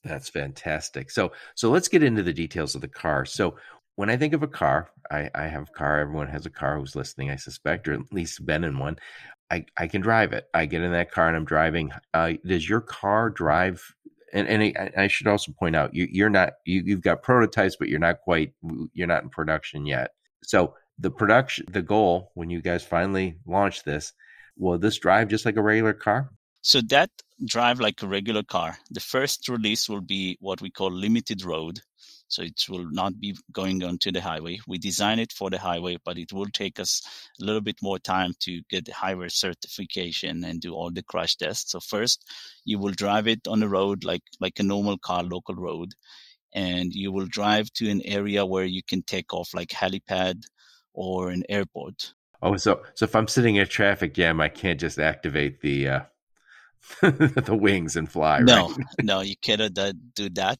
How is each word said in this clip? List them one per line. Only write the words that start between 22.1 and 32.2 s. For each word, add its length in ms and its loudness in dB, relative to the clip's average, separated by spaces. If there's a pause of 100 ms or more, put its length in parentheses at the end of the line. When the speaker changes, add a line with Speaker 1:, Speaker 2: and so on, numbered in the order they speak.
Speaker 1:
when 160 -6
you 100 -4
guys 240 -2
finally 520 0 (100)
launch 380 0
this, 280 -6 (440)
will 200 2
this 220 2
drive 300 4
just 180 0
like 100 2
a 60 2
regular 300 4
car? 380 0 (320)
Speaker 2:
So 260 4
that 220 6 (360)
drive 320 2
like 240 0
a 60 -6
regular 340 0
car. 360 -2 (120)
The 100 -10
first 480 -2
release 400 0
will 120 -4
be 400 -4
what 220 -6
we 80 -10
call 200 -2
limited 540 -2
road. 360 -6 (460)